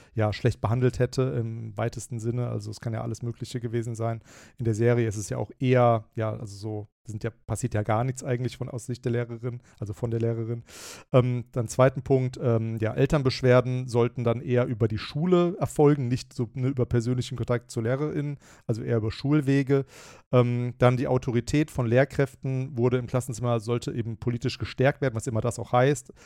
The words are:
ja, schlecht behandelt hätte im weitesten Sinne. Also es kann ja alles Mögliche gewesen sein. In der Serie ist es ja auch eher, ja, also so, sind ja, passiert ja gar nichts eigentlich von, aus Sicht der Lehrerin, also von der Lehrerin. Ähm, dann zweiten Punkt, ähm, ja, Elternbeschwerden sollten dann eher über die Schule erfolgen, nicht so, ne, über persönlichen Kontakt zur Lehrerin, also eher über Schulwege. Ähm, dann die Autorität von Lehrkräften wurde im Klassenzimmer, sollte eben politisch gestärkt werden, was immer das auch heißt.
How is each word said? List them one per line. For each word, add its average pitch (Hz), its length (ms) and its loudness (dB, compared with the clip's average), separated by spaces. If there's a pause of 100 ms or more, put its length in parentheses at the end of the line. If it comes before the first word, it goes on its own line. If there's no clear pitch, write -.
(140)
ja, 107 180 2
schlecht - 300 0
behandelt 123 380 2
hätte 123 220 0 (160)
im 113 400 -6
weitesten 113 400 -6
Sinne. 117 300 -4
Also 110 240 -6
es 107 80 -12
kann 113 140 -6
ja 113 80 -4
alles 117 200 -6
Mögliche 120 380 -8
gewesen 117 340 -4
sein. 113 280 -4 (360)
In - 60 -6
der 113 100 2
Serie 117 320 4
ist 107 120 -4
es 101 100 -8
ja 123 100 -6
auch 117 220 -6
eher, 123 460 4 (100)
ja, 110 160 -2
also 110 240 -10
so, 104 320 -10 (220)
sind 104 140 -10
ja, 117 60 -4 (160)
passiert - 280 -4
ja 107 100 0
gar 110 200 0
nichts 131 180 -4
eigentlich 127 360 -2
von, 127 100 -6
aus 127 180 -8
Sicht 123 200 -6
der 123 80 0
Lehrerin, 120 480 -4 (180)
also 104 140 -6
von 117 180 -4
der 113 80 0
Lehrerin. 117 460 -2 (480)
Ähm, 123 400 4
dann 117 160 -2
zweiten 131 320 2
Punkt, 131 420 0
ähm, 113 380 2
ja, 110 120 0
Elternbeschwerden 127 920 2
sollten 120 380 0
dann 117 160 0
eher 123 240 2
über 113 240 0
die 110 80 -4
Schule 175 600 2
erfolgen, 143 520 4
nicht - 240 -4
so, 120 200 -4
ne, 127 140 -2
über 127 180 0
persönlichen 123 520 -2
Kontakt 120 340 -4
zur 117 120 -4
Lehrerin, 143 540 -4 (280)
also 113 160 -2
eher 123 160 0
über 110 120 0
Schulwege. 139 760 2 (480)
Ähm, 120 460 4
dann 123 180 4
die 135 100 -2
Autorität 127 640 0
von 123 160 0
Lehrkräften 131 920 0
wurde 123 200 2
im 120 100 -4
Klassenzimmer, 120 540 -2
sollte 120 320 -4
eben 113 240 -6
politisch 120 400 -2
gestärkt 127 420 0
werden, 127 160 -2
was 110 120 -4
immer 113 120 -2
das 117 200 -4
auch 110 120 -8
heißt. 131 400 2 (140)